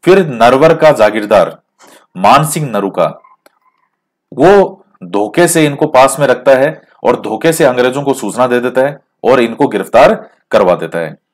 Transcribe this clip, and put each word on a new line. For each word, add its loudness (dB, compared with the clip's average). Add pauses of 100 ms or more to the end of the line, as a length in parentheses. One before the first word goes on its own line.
फिर 2
नरवर 2
का 4
जागीरदार 0 (560)
मान 2
सिंह -6
नरूका, -4 (1120)
वो 2 (180)
धोखे -2
से 0
इनको -4
पास 2
में 0
रखता 0
है 0 (220)
और 0
धोखे -4
से -2
अंग्रेजों 0
को -4
सूचना -4
दे -2
देता -4
है -4 (240)
और 2
इनको -2
गिरफ्तार 0 (220)
करवा 2
देता -8
है। -10 (100)